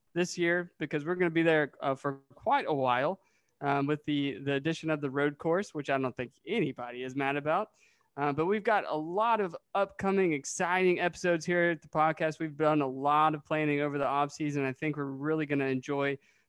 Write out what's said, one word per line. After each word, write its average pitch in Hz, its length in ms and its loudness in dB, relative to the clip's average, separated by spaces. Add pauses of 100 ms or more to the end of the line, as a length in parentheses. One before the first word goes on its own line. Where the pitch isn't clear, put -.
(140)
this 175 220 -2
year 175 420 0
because 151 260 -4
we're 175 100 -2
gonna 180 160 2
be 165 120 2
there, 156 380 4
uh, 135 140 0
for 139 240 -4 (160)
quite - 340 0
a 156 60 0
while, 135 460 0 (400)
um, 139 260 0
with 147 180 -2
the, 143 400 -2
the 139 100 0
addition 160 360 -2
of 156 100 -2
the 143 100 -4
road 143 280 0
course, 175 360 -2
which 147 160 -6
I 139 80 2
don't 131 180 -2
think 127 160 -8 (140)
anybody 131 560 -4
is 131 140 -8
mad 139 200 0
about. 160 320 -2 (480)
Uh, 143 140 0
but 147 140 0
we've 208 200 0
got 208 220 2
a 151 100 -2
lot 208 440 0
of 180 160 -4 (180)
upcoming, 196 600 0
exciting 180 680 0
episodes 175 460 0
here 175 240 2
at 160 100 -2
the - 80 -20
podcast. 156 520 0
We've 156 160 -6
done 151 260 4
a 135 40 2
lot 147 480 4
of 147 80 -8
planning 151 380 0
over 147 160 -2
the 139 100 0
off 139 260 0
season. 147 340 -2
I 135 60 -2
think 147 240 -4
we're 147 80 -4
really 143 420 -2
gonna 143 200 0
enjoy 139 520 -2 (300)